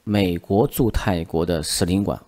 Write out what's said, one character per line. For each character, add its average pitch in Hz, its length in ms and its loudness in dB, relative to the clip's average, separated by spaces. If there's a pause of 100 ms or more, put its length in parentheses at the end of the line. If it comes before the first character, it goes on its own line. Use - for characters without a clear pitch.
美 98 340 0
国 101 300 2
驻 117 240 0
泰 92 340 -2
国 82 220 -2
的 85 160 -2
使 - 220 -2
领 92 180 2
馆 82 260 -4